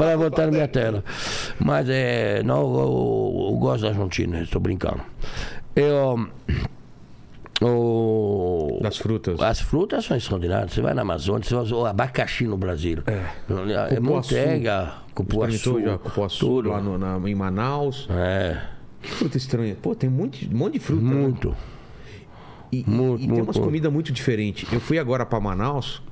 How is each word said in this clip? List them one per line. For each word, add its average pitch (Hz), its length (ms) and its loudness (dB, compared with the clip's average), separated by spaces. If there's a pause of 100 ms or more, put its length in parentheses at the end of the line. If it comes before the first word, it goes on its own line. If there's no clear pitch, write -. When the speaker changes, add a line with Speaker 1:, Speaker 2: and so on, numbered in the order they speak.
Speaker 1:
para - 40 6
Speaker 2:
pra 160 80 4
Speaker 1:
voltar 160 280 4
à 156 60 2
minha 151 180 2
Speaker 2:
terra. 113 340 0
Speaker 1:
terra. - 20 -8 (540)
Mas, 143 300 2
é, 120 560 2
não, 131 160 4 (140)
eu, 113 760 2
eu 117 60 2
gosto 123 240 2
da 107 60 2
Argentina, 92 520 0
estou 85 200 -2
brincando. 92 400 -2 (760)
Eu, 139 540 4 (1300)
o 107 1200 2
Speaker 2:
Das 104 160 -2
frutas. 98 420 0
Speaker 1:
As - 200 2
frutas - 440 0
são 143 120 0
extraordinárias. 95 560 0
Você 117 100 0
vai 117 120 2
na 117 80 0
Amazônia, 95 460 0
você 120 60 2
vai 120 180 0
o 117 140 0
abacaxi 120 600 0
no 104 100 0
Brasil. 87 500 -2
Speaker 2:
É. 110 60 0 (800)
Speaker 1:
É 131 40 4
Speaker 2:
Cupuaçu. 127 380 2
Speaker 1:
manteiga, 120 580 0 (220)
cupuaçu, 110 400 0
Speaker 2:
Experimentou 110 380 2
já 92 60 -2
cupuaçu - 480 -2
Speaker 1:
tudo. 123 240 2
Speaker 2:
lá 101 100 0
no, 98 180 -2
na, 95 200 0 (100)
em 101 60 0
Manaus? 123 760 0
Speaker 1:
É. 90 500 0 (400)
Speaker 2:
Que - 100 -12
fruta - 280 -2
estranha. 117 420 -2
Pô, - 140 -2
tem 131 160 0
um - 20 2
monte, 185 400 -2
um 104 40 0
monte 196 180 0
de 247 60 -2
fruta, 107 220 0
né? 127 120 4
Speaker 1:
Muito. 139 420 0 (1120)
Speaker 2:
E, 127 160 -2
Speaker 1:
Muito, 123 360 2
Speaker 2:
e 131 40 -2
tem - 20 0
Speaker 1:
muito, 117 160 4
Speaker 2:
umas - 120 -2
Speaker 1:
muito. 107 100 4
Speaker 2:
comidas 151 260 2
muito 151 200 0
diferentes. 107 600 0
Eu 117 80 2
fui 156 180 0
agora 123 260 0
pra 113 160 0
Manaus. 104 720 -2